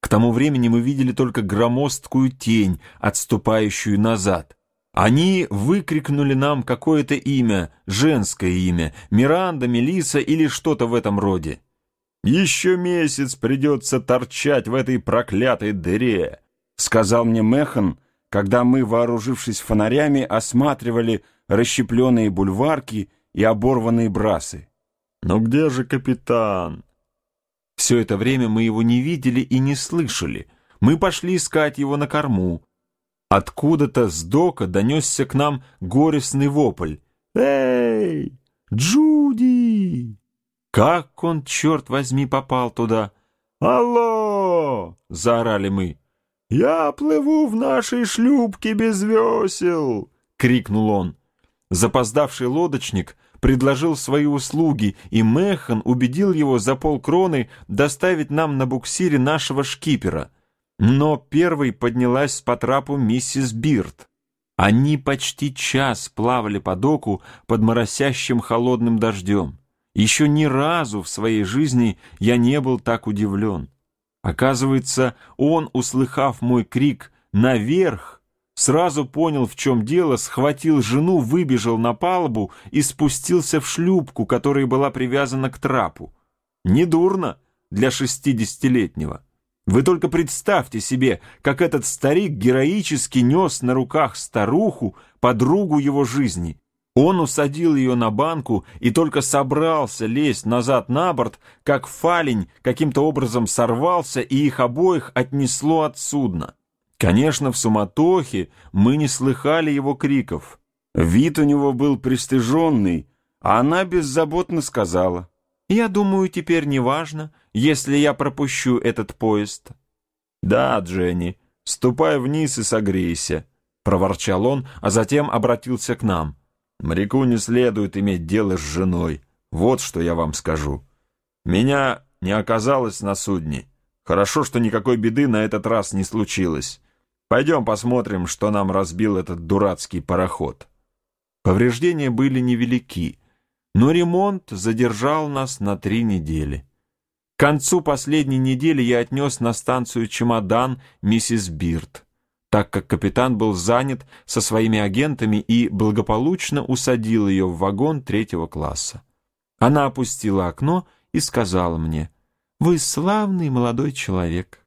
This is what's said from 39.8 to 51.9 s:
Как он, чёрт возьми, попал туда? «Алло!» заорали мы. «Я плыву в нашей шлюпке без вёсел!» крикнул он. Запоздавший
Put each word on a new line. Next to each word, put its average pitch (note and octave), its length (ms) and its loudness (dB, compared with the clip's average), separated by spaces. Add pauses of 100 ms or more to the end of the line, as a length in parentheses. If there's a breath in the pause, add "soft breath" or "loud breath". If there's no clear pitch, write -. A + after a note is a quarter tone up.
Как D3+ 520 2
он, E3 200 -2
чёрт D3+ 460 0
возьми, C3 380 -2
попал C3 420 -2
туда? A2 420 -2 (480)
«Алло!» G#3 1400 0 (120)
заорали A2 600 0
мы. F#2+ 280 -2 (540)
«Я C#4+ 400 2
плыву D4+ 560 0
в G#3+ 80 -2
нашей B3 500 -2
шлюпке A#3 680 0
без G#3+ 280 0
вёсел!» F#3+ 1080 0 (260)
крикнул A2 540 2
он. F#2 240 -2 (560)
Запоздавший A#2+ 760 0